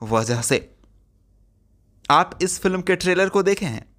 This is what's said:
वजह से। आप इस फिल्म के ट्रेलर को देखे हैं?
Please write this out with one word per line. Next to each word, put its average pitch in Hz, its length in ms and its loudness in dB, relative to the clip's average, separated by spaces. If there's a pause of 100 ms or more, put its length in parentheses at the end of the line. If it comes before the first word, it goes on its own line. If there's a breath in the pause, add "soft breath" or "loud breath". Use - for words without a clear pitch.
वजह 113 400 -2
से। - 280 -2 (1400)
आप 165 320 4
इस 180 180 -4
फिल्म 185 220 -2
के 180 140 0
ट्रेलर 180 320 0
को 196 140 0
देखे 196 240 0
हैं? 117 180 -8 (140)